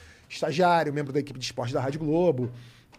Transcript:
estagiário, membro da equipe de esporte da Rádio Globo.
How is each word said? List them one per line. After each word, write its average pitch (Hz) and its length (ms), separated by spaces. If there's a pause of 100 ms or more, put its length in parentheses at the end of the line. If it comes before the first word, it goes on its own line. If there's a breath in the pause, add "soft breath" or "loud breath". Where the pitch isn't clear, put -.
(260 soft breath)
estagiário, 160 640
membro 139 220
da 143 80
equipe 139 180
de 123 60
esporte 123 300
da 147 80
Rádio 156 180
Globo. 151 500 (480 loud breath)